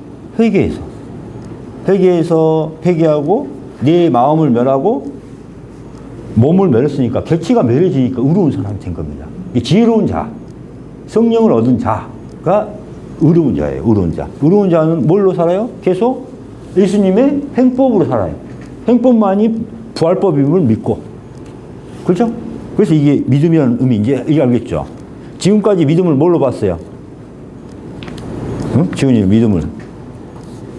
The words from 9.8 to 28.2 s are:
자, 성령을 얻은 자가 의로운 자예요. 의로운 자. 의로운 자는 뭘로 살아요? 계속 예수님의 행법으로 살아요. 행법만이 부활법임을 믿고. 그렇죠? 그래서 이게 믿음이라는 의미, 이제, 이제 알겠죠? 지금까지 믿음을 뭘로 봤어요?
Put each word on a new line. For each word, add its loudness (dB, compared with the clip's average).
자, -4
성령을 4
얻은 2
자가 -4
의로운 4
자예요. -4
의로운 2
자. -6
의로운 4
자는 2
뭘로 4
살아요? 0
계속 0
예수님의 4
행법으로 4
살아요. -2
행법만이 4
부활법임을 2
믿고. 0
그렇죠? 0
그래서 0
이게 2
믿음이라는 2
의미, 2
이제, 0
이제 2
알겠죠? 0
지금까지 2
믿음을 2
뭘로 4
봤어요? 0